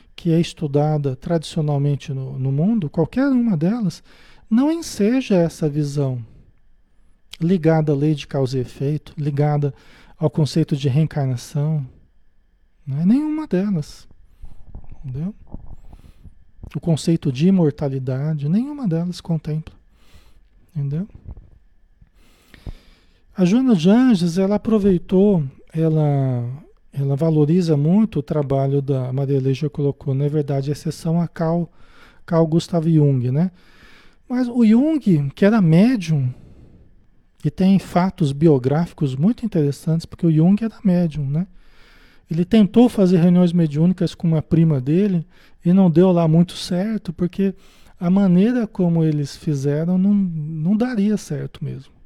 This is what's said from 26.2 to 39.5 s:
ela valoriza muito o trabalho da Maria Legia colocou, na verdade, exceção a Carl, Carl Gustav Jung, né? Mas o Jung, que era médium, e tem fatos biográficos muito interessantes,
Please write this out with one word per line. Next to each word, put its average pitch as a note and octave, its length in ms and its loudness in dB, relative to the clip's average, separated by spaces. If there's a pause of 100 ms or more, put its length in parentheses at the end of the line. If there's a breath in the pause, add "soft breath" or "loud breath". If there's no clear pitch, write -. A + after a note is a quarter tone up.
ela C#3 240 -4
valoriza D#3+ 600 2
muito F3+ 420 2
o C#3 40 -4
trabalho C#3 580 -2
da C3 320 -4
Maria C#3 260 -2
Legia C3+ 300 -2
colocou, C#3+ 460 -4
na C#3+ 120 -2
verdade, C#3+ 440 -4
exceção E3 500 -4
a E3 60 -2
Carl, E3+ 420 -4 (560 soft breath)
Carl E3 220 2
Gustav E3 420 0
Jung, C#3+ 400 2
né? D#3+ 220 0 (760 soft breath)
Mas B3 220 -2
o A#3+ 160 2
Jung, A3 680 2
que - 120 0
era G#3+ 160 4
médium, D#3+ 720 2 (1120 soft breath)
e D#3 40 -2
tem F#3+ 300 2
fatos F3 540 -2
biográficos C#3+ 800 0
muito F#3 300 0
interessantes, D#3+ 600 -2